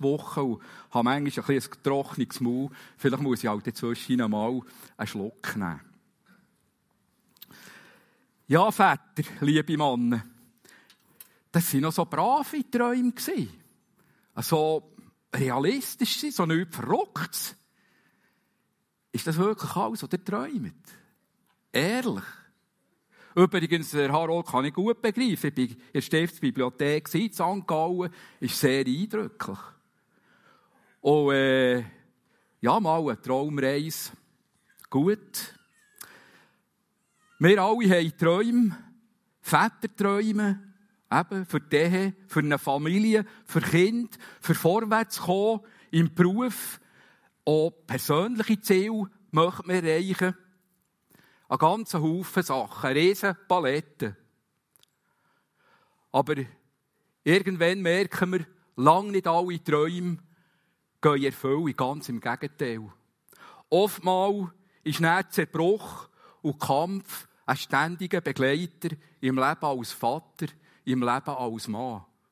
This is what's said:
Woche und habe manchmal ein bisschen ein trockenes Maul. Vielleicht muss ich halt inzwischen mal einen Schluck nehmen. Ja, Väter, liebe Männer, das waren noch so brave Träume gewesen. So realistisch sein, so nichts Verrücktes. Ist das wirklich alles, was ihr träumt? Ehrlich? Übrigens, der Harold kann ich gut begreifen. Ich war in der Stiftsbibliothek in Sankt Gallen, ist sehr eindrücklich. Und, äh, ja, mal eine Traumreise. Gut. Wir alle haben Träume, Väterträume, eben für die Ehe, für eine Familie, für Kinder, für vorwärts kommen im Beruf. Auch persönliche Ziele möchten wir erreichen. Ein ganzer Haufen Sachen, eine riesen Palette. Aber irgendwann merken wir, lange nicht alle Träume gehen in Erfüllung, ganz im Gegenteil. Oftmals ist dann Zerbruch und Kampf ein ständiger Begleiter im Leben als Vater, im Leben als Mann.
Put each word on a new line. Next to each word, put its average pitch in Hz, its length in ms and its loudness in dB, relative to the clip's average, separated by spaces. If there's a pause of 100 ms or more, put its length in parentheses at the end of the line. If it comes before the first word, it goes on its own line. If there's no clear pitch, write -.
Woche 147 420 -2
und 117 180 -2 (300)
habe 120 140 0
manchmal 143 400 -2
ein - 20 -16
bisschen 139 280 -2
ein - 100 -20
trockenes 139 560 -4
Maul. 127 300 -2 (260)
Vielleicht 131 260 0
muss 127 220 -2
ich 117 40 -2
halt 104 200 -4
inzwischen 120 600 -4
mal 110 320 -2 (360)
einen 107 100 -8
Schluck - 480 -10
nehmen. 87 260 -6 (2750)
Ja, 170 240 4
Väter, - 580 0 (120)
liebe 151 340 2
Männer, 120 480 0 (1300)
das 170 200 0
waren 135 100 2
noch 156 100 0
so 170 120 0
brave 247 640 -2
Träume 247 440 0
gewesen. 247 360 -6 (880)
So 156 540 0 (400)
realistisch 139 840 -2
sein, 294 140 -6
so 175 140 0
nichts 165 280 -2
Verrücktes. - 840 -4 (1600)
Ist - 120 -6
das 160 140 -2
wirklich 196 380 0
alles, 220 260 -4
was 135 100 -12
ihr 185 120 -4
träumt? 208 500 -6 (960)
Ehrlich? 180 540 -2 (1120)
Übrigens, 170 540 2
der 143 220 0
Harold 165 340 0
kann 127 180 0
ich 143 80 -4
gut 214 300 -2
begreifen. 214 540 -2
Ich 127 140 -2
war - 60 -18
in - 160 -20
der 143 100 -2
Stiftsbibliothek 147 1120 -2
in 214 160 -2
Sankt 185 340 -4
Gallen, 170 460 -2 (260)
ist - 220 -6
sehr 135 260 2
eindrücklich. 165 720 -6 (1400)
Und, 143 320 4
äh, 131 520 2 (760)
ja, 123 180 4
mal 165 220 0
eine 135 200 -4
Traumreise. 143 920 -2 (760)
Gut. - 680 -2 (1800)
Wir 196 200 8
alle 214 300 4
haben 170 260 4
Träume, 208 640 2 (600)
Väterträume, 202 1300 0 (380)
eben 185 340 0
für 160 140 -2
die 143 180 0
Ehe, 185 380 2 (140)
für - 100 -4
eine 147 200 2
Familie, 196 680 2 (200)
für - 160 0
Kinder, 220 540 2 (240)
für - 140 0
vorwärts 214 680 0
kommen 202 400 0 (280)
im 165 240 2
Beruf. 202 640 4 (640)
Auch 156 280 4 (120)
persönliche 202 760 0
Ziele 202 500 0 (220)
möchten 170 340 2
wir 180 160 0
erreichen. 180 540 0 (1120)
Ein 131 120 -2
ganzer 180 420 2
Haufen 165 420 0
Sachen, 135 460 -4
eine 135 100 2
riesen 185 380 2 (100)
Palette. 143 680 -2 (1900)
Aber 135 260 0 (840)
irgendwann 185 600 2
merken 180 500 0
wir, 175 140 -2 (300)
lange 175 360 4
nicht 190 140 -2
alle 175 360 0
Träume 165 560 -2 (840)
gehen 147 140 4
in 139 80 -2
Erfüllung, 139 520 -2
ganz 139 320 -4
im 120 100 -6
Gegenteil. 120 720 -8 (800)
Oftmals 190 800 0 (360)
ist 156 180 -4
dann 175 280 2
Zerbruch - 800 -2 (320)
und 147 180 -4
Kampf 175 680 -4 (160)
ein 135 140 -2
ständiger 165 640 -2
Begleiter 147 720 -2 (240)
im 131 160 0
Leben 139 280 0
als 131 280 -4
Vater, 147 540 -6 (400)
im 127 160 0
Leben 123 260 0
als 123 400 -6
Mann. 113 360 -8 (280)